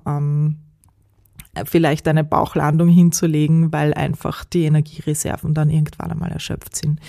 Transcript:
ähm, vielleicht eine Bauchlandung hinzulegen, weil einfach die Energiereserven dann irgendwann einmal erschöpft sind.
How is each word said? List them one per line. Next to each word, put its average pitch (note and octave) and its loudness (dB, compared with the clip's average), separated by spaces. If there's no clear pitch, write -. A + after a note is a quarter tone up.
ähm, D3 -2
vielleicht D#3+ 0
eine D#3 2
Bauchlandung D3+ 0
hinzulegen, E3 4
weil D3+ 0
einfach - -6
die F3 0
Energiereserven D3+ -2
dann D3+ 0
irgendwann D3+ -2
einmal - -6
erschöpft - -10
sind. D3+ -4